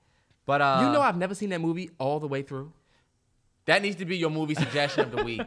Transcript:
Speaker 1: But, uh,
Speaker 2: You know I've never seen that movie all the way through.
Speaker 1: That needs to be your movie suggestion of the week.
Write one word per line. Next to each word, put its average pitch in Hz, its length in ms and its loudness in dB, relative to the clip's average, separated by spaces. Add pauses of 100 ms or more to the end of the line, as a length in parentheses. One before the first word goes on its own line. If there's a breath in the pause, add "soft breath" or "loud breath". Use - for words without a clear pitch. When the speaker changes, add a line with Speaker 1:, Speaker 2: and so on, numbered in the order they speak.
(460)
Speaker 1:
But, 139 160 2
uh, 135 200 4
Speaker 2:
You 262 100 4
know 294 100 6
I've 214 160 2
never 185 160 -2
seen 202 160 -4
that 175 100 -2
movie 165 380 -2
all 143 200 -2
the 151 100 -6
way 139 140 -2
through. 139 300 -12 (960)
Speaker 1:
That 180 160 4
needs 202 140 -2
to 180 100 -8
be 185 100 -2
your 160 140 0
movie 156 240 -2
suggestion 143 500 0
of 120 120 -8
the 427 60 -2
week. 233 240 -4